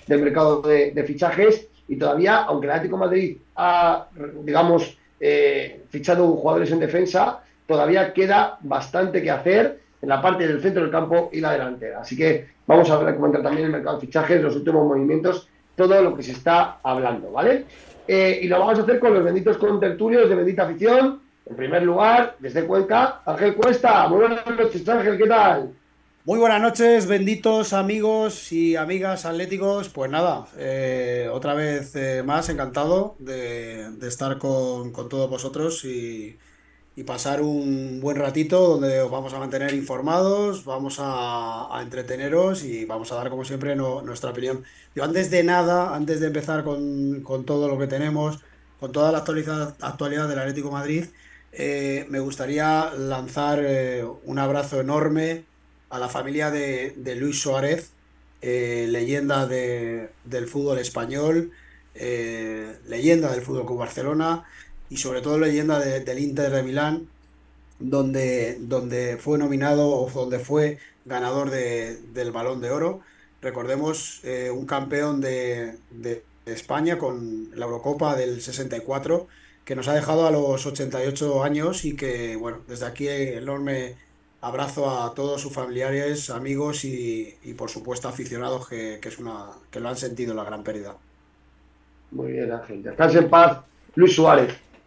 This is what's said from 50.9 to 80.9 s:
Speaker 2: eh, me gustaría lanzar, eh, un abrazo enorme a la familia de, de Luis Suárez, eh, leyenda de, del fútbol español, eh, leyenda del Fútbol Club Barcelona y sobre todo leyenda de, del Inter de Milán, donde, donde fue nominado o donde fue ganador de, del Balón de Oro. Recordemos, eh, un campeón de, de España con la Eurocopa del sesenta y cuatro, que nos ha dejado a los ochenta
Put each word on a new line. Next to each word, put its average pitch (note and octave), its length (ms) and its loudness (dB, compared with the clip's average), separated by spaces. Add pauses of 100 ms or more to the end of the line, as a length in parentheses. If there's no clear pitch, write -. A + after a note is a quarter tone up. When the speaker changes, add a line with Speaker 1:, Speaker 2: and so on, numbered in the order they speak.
Speaker 2:
eh, C#3+ 560 -4
me C#3 100 -6
gustaría D3 800 -2
lanzar, C3+ 640 -2
eh, B2+ 420 -2 (200)
un C#3 160 -4
abrazo C#3 400 -2
enorme D#3 640 -2 (440)
a B2+ 120 -10
la B2 80 -6
familia C#3 420 -4
de, C#3 460 -6
de B2+ 180 -10
Luis C#3 260 -4
Suárez, C#3+ 520 -2 (500)
eh, A#2+ 480 -2
leyenda C3+ 560 0
de, A#2+ 640 -6 (140)
del B2 240 -8
fútbol C#3 300 -2
español, C#3+ 720 -2 (420)
eh, A2+ 840 -8 (120)
leyenda D3 420 2
del B2 100 -4
Fútbol B2+ 260 -6
Club B2 120 -6
Barcelona D3+ 640 -4 (460)
y - 60 -14
sobre B2+ 240 -6
todo D3 180 -2
leyenda D3+ 400 2
de, C3+ 220 -2
del B2+ 180 -6
Inter C#3+ 320 -2
de C3 140 0
Milán, D3+ 420 -4 (720)
donde, C3 840 -2
donde B2 560 -4
fue D3 220 -2
nominado D3 500 2
o C3 220 0
donde B2+ 300 -4
fue D3 380 0 (260)
ganador C3 460 -4
de, A#2 500 -6 (120)
del A#2+ 200 -8
Balón B2 280 -6
de A#2+ 120 -6
Oro. E3+ 280 -4 (400)
Recordemos, C3+ 840 -6
eh, B2+ 260 -6
un C3+ 160 -8
campeón C#3+ 540 -2
de, B2 560 -4 (160)
de A#2 320 -10 (220)
España D3+ 520 -4
con A#2+ 560 -8
la A#2 120 -10
Eurocopa C#3+ 500 -4
del B2 260 -4
sesenta C3 340 -10
y A2+ 40 -10
cuatro, C#3 480 -4 (360)
que C3 120 -8
nos B2+ 100 -6
ha D3 80 0
dejado D#3 320 2
a D#3+ 60 4
los C#3+ 340 0
ochenta C3+ 380 -6